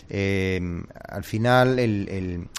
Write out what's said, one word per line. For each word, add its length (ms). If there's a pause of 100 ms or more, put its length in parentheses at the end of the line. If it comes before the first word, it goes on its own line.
eh, 500 (480)
al 160
final 540
el, 320
el, 500